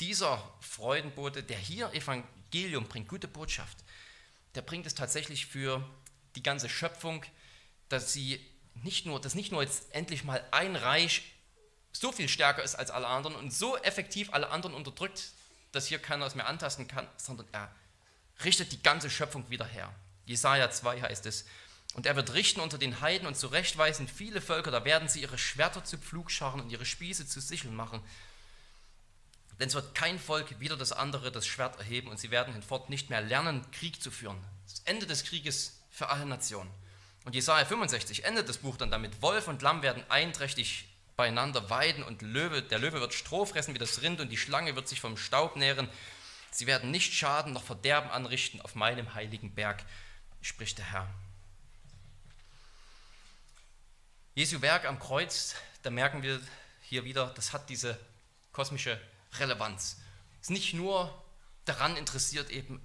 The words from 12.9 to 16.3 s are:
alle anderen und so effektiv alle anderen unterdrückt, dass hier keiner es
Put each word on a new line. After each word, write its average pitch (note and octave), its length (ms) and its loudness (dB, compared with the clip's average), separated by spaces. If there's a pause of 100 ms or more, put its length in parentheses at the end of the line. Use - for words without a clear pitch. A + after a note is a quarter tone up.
alle B2 160 -2
anderen C#3 300 0
und C3 140 -6
so A#3 260 2
effektiv G3+ 560 -2
alle D3 160 4
anderen D#3+ 260 -4
unterdrückt, D3+ 540 -6 (420)
dass C#3 160 0
hier D#3 120 0
keiner C#3+ 260 -2
es C3+ 100 -4